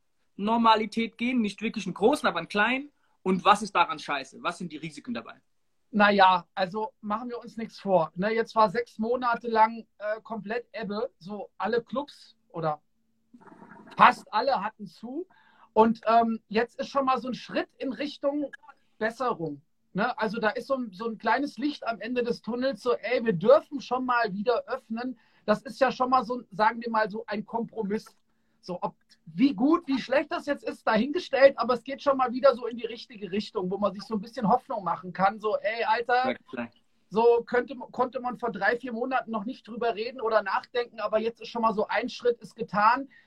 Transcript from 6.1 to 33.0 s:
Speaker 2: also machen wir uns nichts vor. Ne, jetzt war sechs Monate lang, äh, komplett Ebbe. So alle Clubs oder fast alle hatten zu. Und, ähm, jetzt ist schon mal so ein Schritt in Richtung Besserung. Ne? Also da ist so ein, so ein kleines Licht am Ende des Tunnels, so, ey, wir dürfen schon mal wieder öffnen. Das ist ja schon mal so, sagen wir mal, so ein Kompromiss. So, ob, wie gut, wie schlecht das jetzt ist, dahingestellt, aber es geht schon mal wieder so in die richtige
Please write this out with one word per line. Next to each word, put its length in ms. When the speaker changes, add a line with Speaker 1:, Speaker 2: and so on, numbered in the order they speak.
Speaker 2:
also 460
machen 280
wir 120
uns 160
nichts 240
vor. 340
Ne, 180
jetzt 220
war 160
sechs 300
Monate 480
lang, 360
äh, 240
komplett 480
Ebbe. 480
So 400
alle 240
Clubs 540
oder 300
fast 360
alle 300
hatten 240
zu. 400
Und, 340
ähm, 400
jetzt 320
ist 100
schon 180
mal 140
so 60
ein 80
Schritt 440
in 140
Richtung 600
Besserung. 600
Ne? 280
Also 180
da 120
ist 180
so 80
ein, 160
so 160
ein 100
kleines 400
Licht 260
am 160
Ende 220
des 200
Tunnels, 380
so, 140
ey, 300
wir 80
dürfen 480
schon 240
mal 280
wieder 360
öffnen. 500
Das 160
ist 180
ja 100
schon 200
mal 140
so, 180
sagen 280
wir 100
mal, 200
so 160
ein 180
Kompromiss. 720
So, 220
ob, 140
wie 300
gut, 320
wie 140
schlecht 320
das 140
jetzt 180
ist, 220
dahingestellt, 720
aber 160
es 100
geht 180
schon 140
mal 160
wieder 240
so 100
in 100
die 100
richtige 440